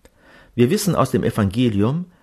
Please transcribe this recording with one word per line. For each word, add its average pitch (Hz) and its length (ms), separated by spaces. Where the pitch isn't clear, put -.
Wir 120 140
wissen 190 260
aus 135 160
dem 110 120
Evangelium, 113 840